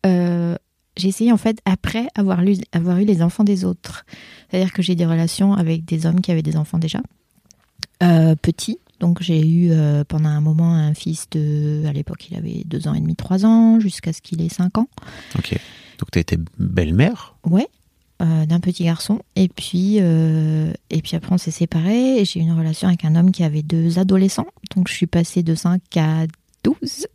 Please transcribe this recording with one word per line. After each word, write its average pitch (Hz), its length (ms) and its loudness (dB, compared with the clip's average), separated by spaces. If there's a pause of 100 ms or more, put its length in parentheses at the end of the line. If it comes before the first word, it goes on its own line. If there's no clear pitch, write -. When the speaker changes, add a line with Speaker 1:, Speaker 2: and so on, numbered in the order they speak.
Speaker 1:
euh, 175 480 0 (420)
j'ai 185 120 0
essayé 226 220 0
en 220 60 4
fait 220 280 -2
après 208 500 -2
avoir 185 260 0
lu, 196 140 2 (160)
avoir 175 260 0
eu 202 80 2
les 185 160 2
enfants 180 220 2
des 196 220 2
autres. - 400 -8 (440)
C'est-à-dire 185 240 0
que 196 80 -2
j'ai 175 140 2
des 170 100 0
relations 165 480 2
avec 165 320 0
des 160 220 -4
hommes 170 140 2
qui 185 100 -2
avaient 160 100 2
des 156 160 -2
enfants 156 220 -2
déjà, 160 220 -4 (1000)
euh, 165 340 6
petits. - 440 -4 (200)
Donc 170 220 0
j'ai 160 240 0
eu, 170 260 2
euh, 147 340 2
pendant 156 240 -2
un 151 120 0
moment 160 320 2
un 151 220 2
fils - 360 -8
de, 151 540 -2
à 151 80 -2
l'époque - 380 -8
il 175 60 -10
avait - 280 -8
deux 151 220 -6
ans 147 80 -2
et 151 60 -2
demi, 160 140 -2
trois 185 300 -2
ans, 226 340 6
jusqu'à 180 340 -4
ce - 80 -10
qu'il 165 200 -8
ait 165 80 -2
cinq 180 300 -2
ans. 262 80 0 (500)
Speaker 2:
Ok. - 140 -4 (480)
Donc - 120 -8
t'as 85 100 0
été 82 160 -2 (200)
belle-mère ? 92 800 0 (100)
Speaker 1:
Ouais, 196 220 2 (560)
euh, 160 220 2
d'un 165 160 2
petit 180 240 -4
garçon. 165 340 -2 (160)
Et 190 140 2
puis, 196 500 -2
euh, 160 720 2 (180)
et 160 140 0
puis - 120 -8
après 160 180 -2
on 180 40 2
s'est 170 140 -2
séparés. 214 680 0
Et 196 40 4
j'ai 180 140 -6
eu 165 40 0
une 165 140 2
relation 160 300 -2
avec 175 180 0
un 156 100 2
homme 180 160 6
qui 180 120 -2
avait 151 200 -2
deux 165 360 0
adolescents. 190 480 2 (280)
Donc 180 120 0
je - 60 -8
suis 175 140 -2
passée 170 360 0
de 165 120 0
cinq 180 260 0 (160)
à 160 280 0 (380)
douze 277 520 -4